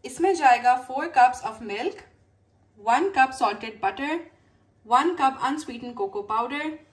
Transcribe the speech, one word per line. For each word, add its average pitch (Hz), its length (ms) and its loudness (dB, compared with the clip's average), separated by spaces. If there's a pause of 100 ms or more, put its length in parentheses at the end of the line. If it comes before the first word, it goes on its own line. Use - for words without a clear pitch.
इसमें 349 320 0
जाएगा 247 400 4 (120)
four 269 160 -6 (140)
cups 254 320 4
of 214 100 -12 (120)
milk, 240 280 -6 (800)
one 262 380 2
cup 262 220 4
salted 220 440 -4
butter, 285 340 -2 (680)
one 277 320 4
cup 269 320 0
unsweetened 240 480 -8
cocoa 202 340 -6
powder 247 320 -2 (300)